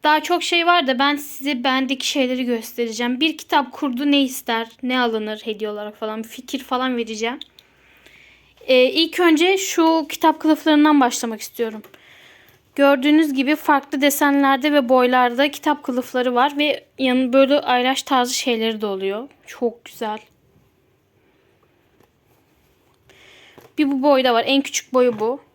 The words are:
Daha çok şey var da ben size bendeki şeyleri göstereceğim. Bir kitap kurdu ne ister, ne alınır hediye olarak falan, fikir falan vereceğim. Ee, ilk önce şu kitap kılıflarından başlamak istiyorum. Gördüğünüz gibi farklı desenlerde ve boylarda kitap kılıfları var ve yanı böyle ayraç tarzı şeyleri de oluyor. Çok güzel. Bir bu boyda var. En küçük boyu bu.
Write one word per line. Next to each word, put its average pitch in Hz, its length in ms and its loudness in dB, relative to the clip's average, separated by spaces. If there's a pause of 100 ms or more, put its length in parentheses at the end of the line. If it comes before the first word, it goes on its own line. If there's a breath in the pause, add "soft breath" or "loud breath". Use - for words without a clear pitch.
Daha 302 200 2
çok 349 200 -2
şey 339 240 0
var 349 200 4
da 254 120 0
ben 285 180 2
size 277 480 -8
bendeki 262 420 -2
şeyleri 254 380 -2
göstereceğim. 240 760 -4
Bir 311 180 -2
kitap 285 340 -2
kurdu 285 380 -4
ne 285 120 4
ister, 233 460 -6 (140)
ne 254 180 -2
alınır 214 440 -2
hediye 214 260 -6
olarak 208 260 -10
falan, 220 260 -8
fikir 254 360 -12
falan 262 380 -4
vereceğim. 226 420 -6 (1300 soft breath)
Ee, 254 180 4
ilk 330 360 0
önce 349 380 4
şu 320 500 0
kitap 311 320 0
kılıflarından 302 600 4
başlamak 240 400 -2
istiyorum. 220 420 -8 (920 soft breath)
Gördüğünüz 285 600 4
gibi 277 220 0
farklı 277 440 0
desenlerde 277 720 2
ve 277 160 2
boylarda 254 640 2
kitap 294 320 -4
kılıfları 247 520 -4
var 277 240 0
ve 294 260 -2 (140)
yanı 254 340 0
böyle 269 280 4
ayraç 254 420 0
tarzı 254 320 0
şeyleri 226 460 -2
de 214 60 -4
oluyor. 196 420 -6 (180)
Çok - 380 -8
güzel. 214 340 -10 (3500 loud breath)
Bir 285 120 2
bu 269 120 -2
boyda 262 320 4
var. 226 120 2
En 277 140 2
küçük - 340 -8
boyu 247 260 2
bu. 240 200 -4 (140)